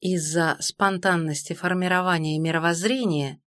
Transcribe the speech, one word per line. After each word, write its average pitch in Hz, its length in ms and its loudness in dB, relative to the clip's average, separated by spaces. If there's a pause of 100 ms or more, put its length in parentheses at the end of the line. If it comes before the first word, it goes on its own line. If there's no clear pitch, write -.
Из-за 165 600 0
спонтанности 175 920 0
формирования 180 840 0
мировоззрения 165 1000 0 (100)